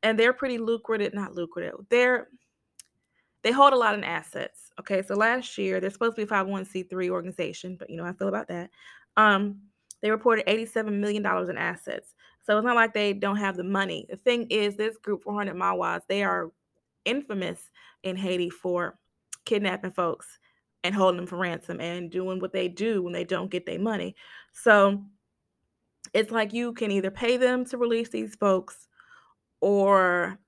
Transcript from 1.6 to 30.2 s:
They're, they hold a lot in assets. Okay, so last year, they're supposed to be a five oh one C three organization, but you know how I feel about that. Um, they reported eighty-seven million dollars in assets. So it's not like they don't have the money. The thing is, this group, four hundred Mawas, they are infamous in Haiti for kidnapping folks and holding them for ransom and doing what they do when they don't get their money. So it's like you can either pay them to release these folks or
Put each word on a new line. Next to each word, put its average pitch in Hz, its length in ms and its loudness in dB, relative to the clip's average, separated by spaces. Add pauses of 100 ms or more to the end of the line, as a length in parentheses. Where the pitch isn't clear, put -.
They're, 247 400 4 (1120)
they 220 100 0
hold 277 220 8
a 254 40 4
lot 214 180 4
in 208 80 -6
assets. - 680 -8 (100)
Okay, 196 220 -2
so 196 140 -6
last 233 420 0
year, 190 220 -2
they're 185 100 -2
supposed 226 260 -4
to - 40 -10
be 208 40 -2
a 202 40 -6
five 202 180 0
oh 190 40 -6
one 190 160 -4
C 185 180 -8
three 180 260 -4
organization, 175 680 -6
but - 120 -16
you 165 80 -12
know 165 60 -8
how 175 80 -8
I - 20 -10
feel 196 140 -4
about 202 220 -4
that. 175 200 -8 (480)
Um, 202 420 4 (420)
they 214 100 0
reported 220 360 2
eighty-seven 214 540 0
million 208 220 -2
dollars 185 260 0
in - 80 -6
assets. - 560 -6 (320)
So 214 120 4
it's 220 80 0
not 240 100 2
like 226 180 4
they 208 180 0
don't 202 260 -2
have 196 200 -2
the 180 60 -4
money. 190 460 -2
The 190 80 -10
thing 240 320 0
is, 208 280 0
this 220 200 -2
group, 208 260 -4
four 208 100 -6
hundred 196 220 -4
Mawas, 180 520 -2
they 202 160 0
are 180 280 -2 (540)
infamous 202 680 -4 (320)
in 185 120 -4
Haiti 180 360 -2
for 175 460 -4 (480)
kidnapping 196 460 -2
folks - 480 -4 (460)
and 185 100 -2
holding 185 220 4
them 180 100 -8
for 180 100 -8
ransom 175 440 -6
and 175 280 -8
doing 185 300 -4
what 185 140 -6
they 185 160 -2
do 196 340 -2
when 175 80 -6
they 175 140 -4
don't 180 260 -4
get 180 140 -6
their 170 120 -6
money. 190 380 -4 (380)
So 202 500 6 (1120)
it's 214 180 0
like 220 220 0
you 240 180 -2
can 233 180 -4
either 196 220 0
pay 240 240 2
them 254 300 4
to 254 120 -8
release 233 300 0
these 220 280 -6
folks 190 520 0 (720)
or 190 880 4